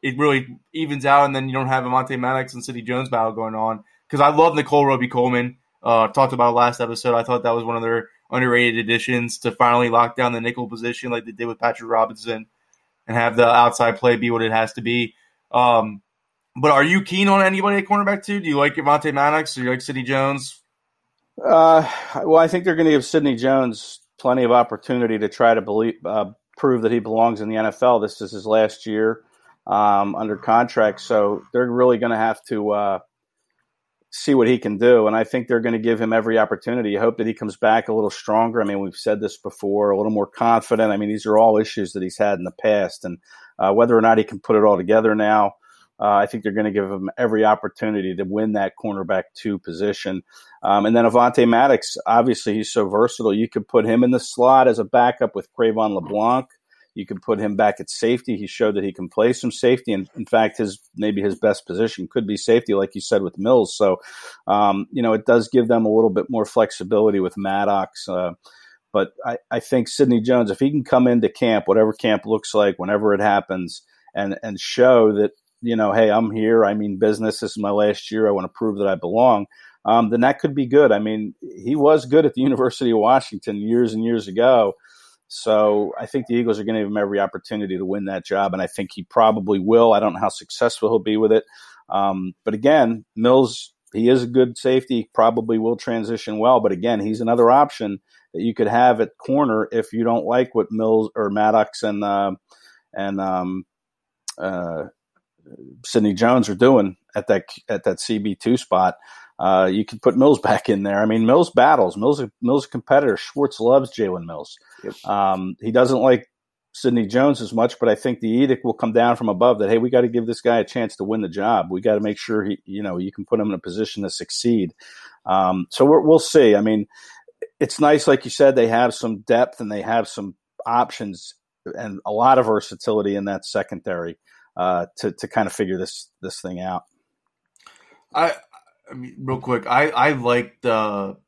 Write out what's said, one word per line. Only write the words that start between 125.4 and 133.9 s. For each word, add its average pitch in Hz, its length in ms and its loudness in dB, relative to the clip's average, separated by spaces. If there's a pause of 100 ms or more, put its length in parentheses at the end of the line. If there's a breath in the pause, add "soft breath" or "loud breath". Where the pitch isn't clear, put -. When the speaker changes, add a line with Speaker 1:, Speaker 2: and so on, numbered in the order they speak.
Speaker 2:
so - 160 0
we're, 147 160 6
we'll 156 180 6
see. 127 380 4
I 101 60 2
mean, 107 240 0 (720 loud breath)
it's - 180 -4
nice, 151 280 4
like 135 180 2
you 120 60 -10
said, 135 260 4
they 117 120 2
have 117 260 0
some 113 240 -8
depth 120 420 0
and 107 100 -10
they 104 120 -8
have 110 260 -2
some 98 260 -12 (300)
options 117 680 -4 (320)
and 101 400 -12
a 98 40 -6
lot 123 280 4
of 123 80 2
versatility 104 720 -2
in 98 100 -4
that 98 180 -8
secondary, 87 720 -8 (380 soft breath)